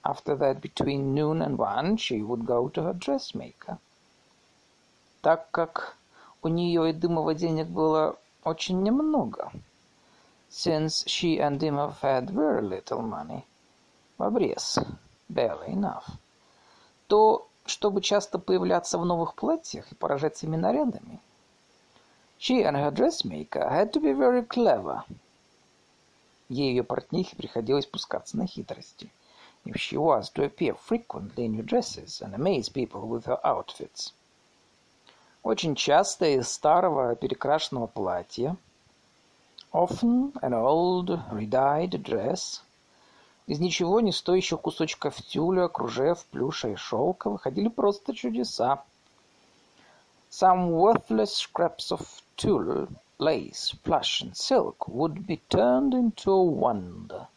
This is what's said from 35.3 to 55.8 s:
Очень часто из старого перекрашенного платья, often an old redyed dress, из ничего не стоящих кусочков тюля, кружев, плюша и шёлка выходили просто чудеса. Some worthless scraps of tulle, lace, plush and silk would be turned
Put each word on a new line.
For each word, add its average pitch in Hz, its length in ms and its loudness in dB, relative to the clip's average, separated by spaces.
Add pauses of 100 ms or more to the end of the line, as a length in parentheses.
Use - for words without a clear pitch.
Очень 156 320 0
часто 170 520 4
из 131 220 2
старого 151 680 2
перекрашенного 131 720 -2
платья, 101 680 -4 (1160)
often 240 580 2 (100)
an 123 120 -2
old 170 680 2 (140)
redyed 135 560 0 (120)
dress, - 600 -4 (840)
из 151 120 -4
ничего 180 400 2
не 202 140 2
стоящих 180 480 0
кусочков - 600 -4
тюля, 180 460 0
кружев, 135 640 0
плюша 135 380 -4
и 98 60 -4
шёлка 156 540 -2
выходили 202 380 -2
просто 220 480 0
чудеса. 220 640 -2 (1500)
Some 185 400 4
worthless 214 640 4
scraps - 560 -2
of - 160 -6 (300)
tulle, 92 500 0 (320)
lace, - 640 -2
plush - 380 0
and - 160 -12
silk - 500 0
would 151 400 -2
be 165 220 -4
turned 143 440 4